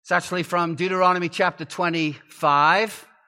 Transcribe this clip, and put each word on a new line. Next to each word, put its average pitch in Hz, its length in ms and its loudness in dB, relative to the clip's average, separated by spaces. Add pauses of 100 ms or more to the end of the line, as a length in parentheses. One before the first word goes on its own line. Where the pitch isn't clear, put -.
It's - 120 -12
actually 180 320 -2
from 170 320 -2
Deuteronomy 180 520 0
chapter 175 380 -2
twenty-five. 165 1400 0 (220)